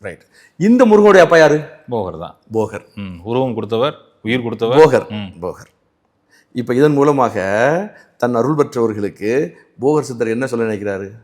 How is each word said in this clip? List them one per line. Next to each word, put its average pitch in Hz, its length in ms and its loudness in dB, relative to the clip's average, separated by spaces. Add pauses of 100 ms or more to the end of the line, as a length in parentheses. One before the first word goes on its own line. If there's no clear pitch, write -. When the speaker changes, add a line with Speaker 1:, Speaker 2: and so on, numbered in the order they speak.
Speaker 1:
ரைட். 90 260 -18 (300)
இந்த 240 280 4
முருகனுடைய 208 400 6
அப்பா 165 140 4
யாரு? 151 300 4 (220)
Speaker 2:
போகர் 95 280 -6
தான். 82 180 -16 (160)
Speaker 1:
போகர். 107 420 -6
Speaker 2:
ம். 92 300 -14
உருவம் 123 300 -4
கொடுத்தவர், 110 420 -4 (260)
உயிர் 120 200 -4
கொடுத்தவர். 117 360 -2
Speaker 1:
போகர். 135 300 4
Speaker 2:
ம். 98 360 -12
Speaker 1:
போகர். - 260 -12 (840)
இப்ப 120 220 -6
இதன் 147 180 2
மூலமாக 139 440 0 (800)
தன் 123 180 -4
அருள் 120 200 -2
பெற்றவர்களுக்கு 113 1040 -4 (240)
போகர் 147 200 0
சித்தர் 120 280 -6
என்ன 117 180 -4
சொல்ல 117 260 -4
நினைக்கிறாரு? 98 380 -8 (140)